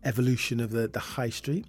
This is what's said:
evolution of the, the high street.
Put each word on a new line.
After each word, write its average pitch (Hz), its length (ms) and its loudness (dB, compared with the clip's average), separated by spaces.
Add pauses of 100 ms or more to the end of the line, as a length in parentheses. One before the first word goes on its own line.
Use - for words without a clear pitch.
evolution 123 560 2
of 117 100 -2
the, 113 180 0
the - 100 -4
high 120 300 -4
street. 151 400 -4